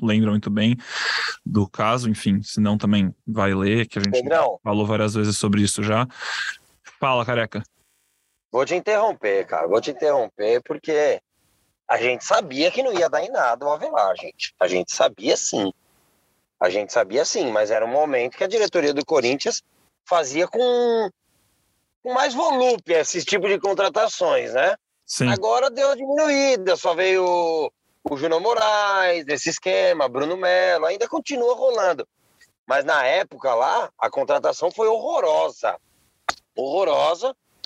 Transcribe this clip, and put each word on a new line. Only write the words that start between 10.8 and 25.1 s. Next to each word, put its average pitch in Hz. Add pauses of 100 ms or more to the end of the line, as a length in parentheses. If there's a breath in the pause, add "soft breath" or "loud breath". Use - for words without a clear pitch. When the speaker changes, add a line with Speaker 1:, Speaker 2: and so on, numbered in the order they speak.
Speaker 2:
a 117
gente 123
sabia 170
que 247
não 254
ia 175
dar 147
em 208
nada 135
o 143
Avelar, 151
gente. -
A 92
gente 90
sabia -
sim. 98 (880)
A 90
gente 101
sabia 113
sim, 165
mas 107
era 110
um 120
momento 135
que -
a 190
diretoria 180
do 143
Corinthians 143 (420)
fazia 160
com, 240 (920)
com 254
mais 262
volúpia 254
esse 160
tipo 202
de 196
contratações, 185
né? 165 (320)
Speaker 1:
Sim. -